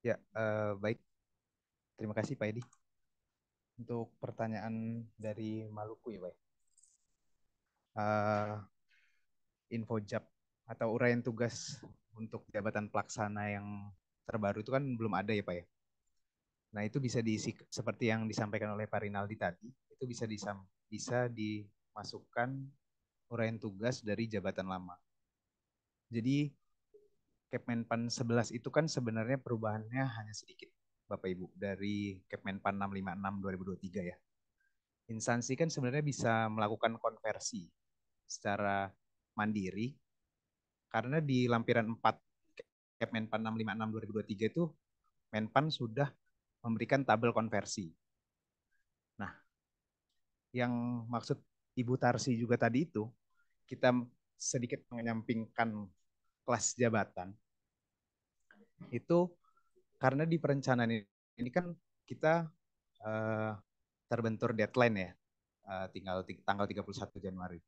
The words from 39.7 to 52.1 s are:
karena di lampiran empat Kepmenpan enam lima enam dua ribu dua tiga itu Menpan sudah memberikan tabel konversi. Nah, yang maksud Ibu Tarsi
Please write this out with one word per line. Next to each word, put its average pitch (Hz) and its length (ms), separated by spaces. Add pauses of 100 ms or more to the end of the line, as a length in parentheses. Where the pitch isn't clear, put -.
karena 120 240
di 127 320
lampiran 113 480
empat - 240 (800)
Kepmenpan 110 400
enam 113 160
lima 110 160
enam 110 160
dua 107 160
ribu 104 160
dua - 80
tiga 107 160
itu 165 240 (640)
Menpan 135 400
sudah 123 320 (560)
memberikan 117 400
tabel 117 320
konversi. 104 560 (1300)
Nah, 98 160 (1200)
yang 120 560
maksud 120 320 (320)
Ibu 127 240
Tarsi 120 400